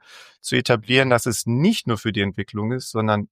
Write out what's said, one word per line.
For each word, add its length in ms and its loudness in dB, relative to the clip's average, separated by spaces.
zu 160 -4
etablieren, 540 2
dass 160 2
es 200 -4
nicht 400 2
nur 100 0
für 160 -4
die 100 -2
Entwicklung 500 -4
ist, 180 -8
sondern 420 0